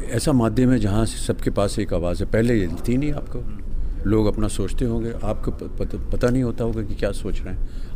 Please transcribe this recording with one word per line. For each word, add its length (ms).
ऐसा 220
माध्यम 380
है 80
जहाँ 280
से 120
सबके 320
पास 280
एक 160
आवाज़ 300
है। 60
पहले 240
ये 140
थी 280
नहीं, 160
आपको 260
लोग 160
अपना 220
सोचते 360
होंगे, 280
आपको 260
प-, 120
पत-, 500
पता 160
नहीं 140
होता 220
होगा 180
कि 120
क्या 180
सोच 280
रहे 140
हैं। 140